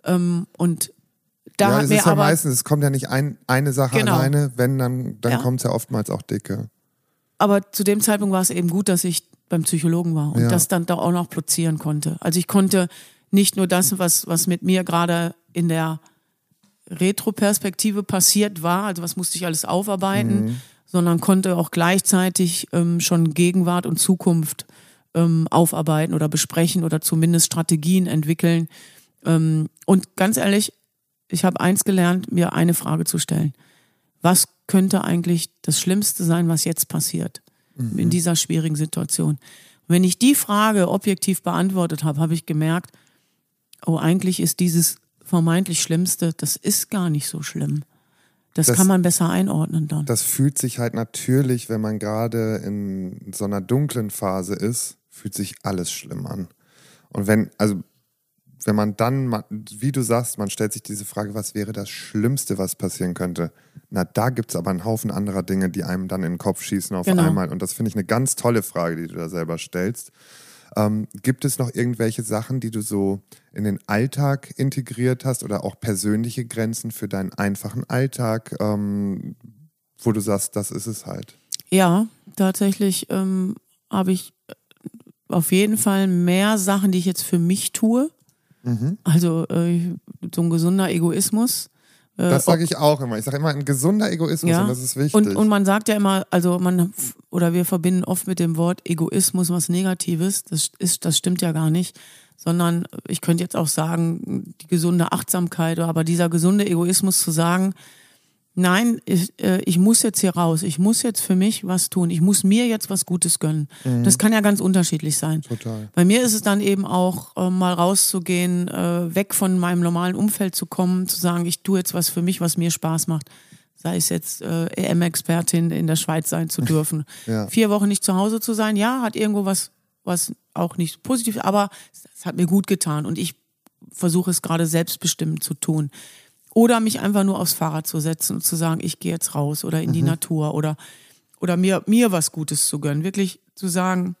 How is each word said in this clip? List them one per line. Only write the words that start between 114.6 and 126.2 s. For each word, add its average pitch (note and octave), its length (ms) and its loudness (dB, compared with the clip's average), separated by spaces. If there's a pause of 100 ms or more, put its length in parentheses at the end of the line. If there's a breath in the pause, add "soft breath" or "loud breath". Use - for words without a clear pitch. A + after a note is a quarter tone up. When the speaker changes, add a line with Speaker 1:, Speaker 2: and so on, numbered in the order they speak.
Speaker 1:
unterschiedlich E3+ 560 0
sein. D#3 260 -2
Speaker 2:
Total. A2 500 -8
Speaker 1:
Bei F3 120 6
mir A3+ 180 4
ist A3 100 2
es A3 80 -2
dann G3+ 200 2
eben G3 240 2
auch, F3+ 500 -2
äh, F3+ 140 0
mal F3+ 240 2
rauszugehen, F3+ 960 0
äh, F3 480 -2
weg G3+ 200 0
von F#3 240 2
meinem F3 220 0
normalen E3+ 340 0
Umfeld G3+ 400 -2
zu F3 100 -6
kommen, F#3 420 0
zu - 120 -4
sagen, F3 260 0
ich F3 160 -4
tue F#3+ 180 0
jetzt - 140 -4
was F3 160 -2
für F3 120 -2
mich, F3+ 200 0
was E3+ 160 0
mir E3+ 140 0
Spaß D#3+ 360 -2
macht. D#3+ 220 -4 (460 soft breath)
Sei F3 220 -6
es D#3 120 0
jetzt, - 320 -6
äh, E3 240 -4 (100)
E-M-Expertin E3+ 920 -2
in E3 180 -2
der D#3+ 80 0
Schweiz D#3+ 340 -4